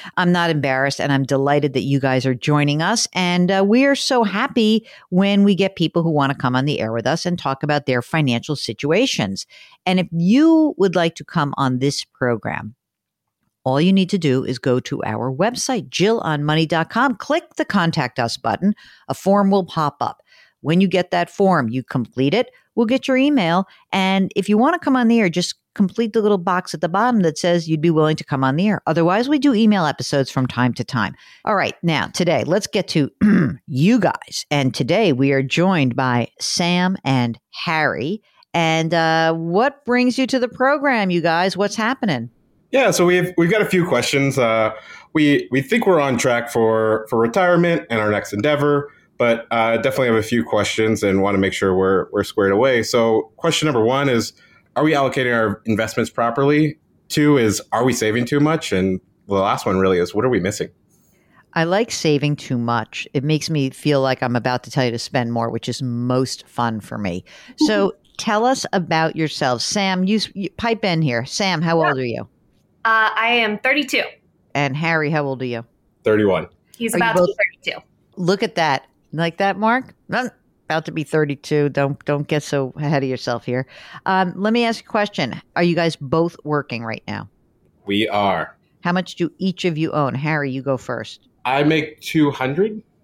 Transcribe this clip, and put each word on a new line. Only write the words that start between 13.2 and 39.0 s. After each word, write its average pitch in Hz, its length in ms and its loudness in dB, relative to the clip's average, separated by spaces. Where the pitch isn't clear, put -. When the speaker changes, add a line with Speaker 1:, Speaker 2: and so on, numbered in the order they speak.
Speaker 1:
all 131 180 0
you 185 100 2
need 190 200 2
to 208 60 0
do 135 280 0
is 123 140 -6
go 127 200 0
to - 240 -8
our 113 260 -6
website, 185 600 -4
Jill 220 320 0
on 147 240 -4
money 156 200 2
dot 160 240 -2
com. 247 260 0
Click - 420 -4
the 311 80 -2
Contact 165 520 0
Us 117 200 -2
button. 175 360 -2
A 139 40 -4
form 196 380 2
will 196 140 2
pop 151 340 -4
up. - 220 -6
When 160 180 2
you 190 80 4
get 180 240 0
that 175 180 0
form, 175 380 2
you 123 160 -4
complete 131 500 -2
it. 247 160 0
We'll 233 100 2
get 262 240 -2
your 254 80 2
email. 196 500 2
And 190 460 0
if 196 100 -2
you 208 100 2
wanna 311 220 2
come 262 160 0
on 240 140 4
the 233 100 4
air, 202 80 2
just 170 280 -4
complete 214 380 -2
the 226 80 2
little 208 160 2
box 180 360 -2
at 160 60 -10
the 175 80 -2
bottom 208 360 2
that 156 140 0
says 175 300 0
you'd 160 140 0
be 170 80 2
willing 156 260 4
to - 80 -12
come 135 180 -2
on 131 140 2
the 190 140 2
air. 190 180 -2
Otherwise, 175 400 2
we 294 100 2
do 269 160 4
email 208 320 4
episodes 139 460 -2
from 131 160 0
time 123 280 0
to 120 100 -6
time. 120 280 -4
All 208 120 0
right, 156 280 -2
now, 151 240 0
today, 156 380 0
let's 190 220 -2
get 185 200 -4
to 147 240 0
<clears throat> 180 460 2
you 190 320 2
guys. - 500 -4
And 139 240 0
today, 170 380 2
we 139 220 2
are 135 100 2
joined 156 500 2
by 123 360 0
Sam 180 640 0
and 123 340 0
Harry. 156 720 -4
And, 160 400 0
uh, 165 400 2